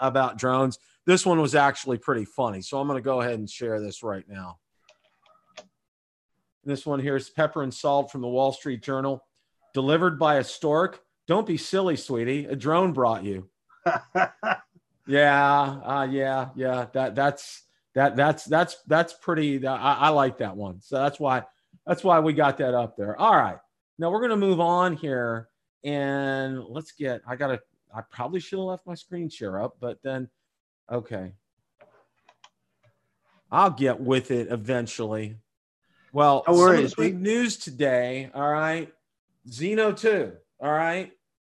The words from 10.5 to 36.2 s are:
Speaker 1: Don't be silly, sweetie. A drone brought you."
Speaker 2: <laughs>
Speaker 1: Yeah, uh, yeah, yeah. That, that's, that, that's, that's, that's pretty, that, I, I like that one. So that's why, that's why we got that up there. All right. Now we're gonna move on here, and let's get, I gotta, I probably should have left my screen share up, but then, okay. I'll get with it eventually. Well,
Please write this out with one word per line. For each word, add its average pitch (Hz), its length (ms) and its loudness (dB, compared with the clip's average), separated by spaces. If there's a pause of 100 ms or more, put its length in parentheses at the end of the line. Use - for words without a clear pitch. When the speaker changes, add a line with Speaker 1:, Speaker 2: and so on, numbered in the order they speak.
Speaker 1:
Don't 208 180 2
be 180 100 -2
silly, 185 380 0
sweetie. 131 520 -4
A 139 100 -6
drone 165 360 2
brought 117 300 2
you." 95 260 -8 (380)
Speaker 2:
<laughs> - 400 0 (800)
Speaker 1:
Yeah, 143 800 4
uh, 135 260 -2
yeah, 135 460 -2
yeah. 127 360 -2
That, 131 220 -2
that's, 143 480 -2 (320)
that, 131 220 2
that's, 147 280 2
that's, 170 320 0 (120)
that's 165 240 2
pretty, 151 460 -2
that, 131 220 -4
I, 135 140 4
I 135 160 4
like 139 280 2
that 98 180 -6
one. 98 260 -8
So - 140 -6
that's 143 240 -2
why, 131 240 0 (420)
that's - 160 -2
why 175 160 6
we 156 140 2
got 143 260 2
that 127 160 0
up 120 220 -2
there. 104 200 -6
All 202 200 6
right. 107 220 2 (400)
Now 165 120 -2
we're 208 100 -2
gonna 233 160 0
move 190 240 2
on 175 360 2
here, 120 520 -4 (340)
and 139 840 -4
let's 151 240 -12
get, 127 340 -6
I 123 100 -8
gotta, 131 220 -4 (340)
I 110 100 -12
probably 139 360 -8
should 190 200 -8
have 185 80 -6
left 180 200 -10
my 180 80 -12
screen 170 360 -10
share 98 300 -8
up, 123 200 -8
but 120 240 -10
then, 131 240 -8 (640)
okay. 110 400 -8 (2250)
I'll 180 200 6
get 123 280 0
with 131 320 0
it 120 220 0
eventually. 110 840 -4 (760)
Well, 143 340 4